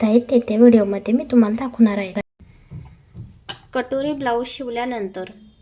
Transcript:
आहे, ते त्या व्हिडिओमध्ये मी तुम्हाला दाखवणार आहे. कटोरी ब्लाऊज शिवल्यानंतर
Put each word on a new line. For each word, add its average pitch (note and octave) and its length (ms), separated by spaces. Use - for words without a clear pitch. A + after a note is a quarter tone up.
आहे, A3+ 180
ते A#3+ 180
त्या G#3+ 200
व्हिडिओमध्ये G#3 560
मी D4 100
तुम्हाला A3+ 320
दाखवणार A#3 420
आहे. F#3+ 140
कटोरी C4+ 400
ब्लाऊज B3+ 340
शिवल्यानंतर A#3 840